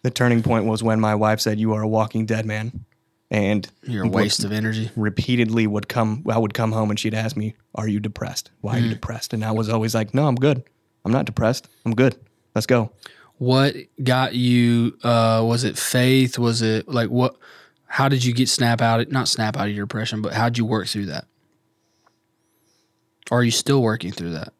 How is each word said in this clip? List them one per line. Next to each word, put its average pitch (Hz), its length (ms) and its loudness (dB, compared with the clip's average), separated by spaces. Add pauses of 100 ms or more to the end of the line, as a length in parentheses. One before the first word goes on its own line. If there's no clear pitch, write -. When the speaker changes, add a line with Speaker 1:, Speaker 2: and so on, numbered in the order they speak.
Speaker 1:
The 131 80 0
turning 120 320 2
point 113 240 2
was 110 160 0
when 110 180 2
my 107 160 2
wife 107 240 2
said, 107 180 -2
"You 110 140 0
are 107 100 -2
a 110 60 -2
walking 110 380 0
dead 110 200 -2
man." 107 380 -8 (480)
And 104 360 0 (160)
Speaker 2:
You're 110 200 -6
a - 40 0
Speaker 1:
would 95 60 0
Speaker 2:
waste 104 280 0
of 101 80 -4
energy. 110 460 -2
Speaker 1:
repeatedly 113 720 2
would 104 200 -2
come, 110 400 -2
I 110 80 0
would 110 160 0
come 110 200 -2
home 110 180 0
and 107 80 -2
she'd 107 160 -4
ask 110 220 -4
me, 107 180 -6 (220)
"Are 110 100 -4
you 104 140 0
depressed? - 500 -8 (100)
Why 107 160 -4
are 120 40 2
you 117 80 2
Speaker 2:
Mm. 110 60 -2
Speaker 1:
depressed?" - 380 -10
And 110 120 -4
I 110 80 -2
was 110 160 0
always 113 260 0
like, 110 200 -2
"No, 143 120 4
I'm 131 80 2
good. 127 300 2 (400)
I'm 107 80 0
not 131 140 2
depressed. 113 420 0 (160)
I'm 117 100 0
good. 127 220 4 (400)
Let's 110 100 0
go." 117 240 2 (480)
Speaker 2:
What 135 380 2 (260)
got 127 320 2
you, 120 680 4
uh, 113 420 4
was 117 180 0
it - 140 -4
faith? 127 600 2
Was 117 200 0
it, 110 280 0
like, 117 200 -2
what, 123 280 0 (500)
how - 220 0
did 131 160 2
you 123 100 2
get 123 140 2
snap 117 340 0
out, 117 300 0
not 127 160 -2
snap 107 280 -2
out 101 120 -4
of 104 60 -4
your 101 120 -6
depression, 110 360 -6
but 104 120 -6
how'd 117 240 0
you 117 60 0
work 107 240 -2
through 101 180 -6
that? 76 200 -10 (2000)
Are 123 140 4
you 117 60 4
still 139 320 2
working 110 300 -2
through 87 180 -8
that? 78 300 -10